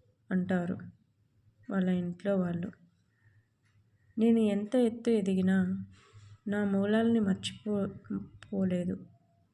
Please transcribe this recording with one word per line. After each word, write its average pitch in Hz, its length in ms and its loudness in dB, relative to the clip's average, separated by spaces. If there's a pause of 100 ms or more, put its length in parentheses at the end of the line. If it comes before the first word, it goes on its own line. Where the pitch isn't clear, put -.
(300)
అంటారు 180 480 -2 (920)
వాళ్ళ 190 200 0
ఇంట్లో 180 460 -2
వాళ్ళు. 175 340 -2 (1500)
"నేను 226 280 4
ఎంత 208 300 0
ఎత్తు 240 340 0
ఎదిగినా 190 480 2 (880)
నా 202 160 -2
మూలాల్ని 208 560 2
మర్చిపో-, 202 760 -2 (480)
పోలేదు," 185 560 -2 (560)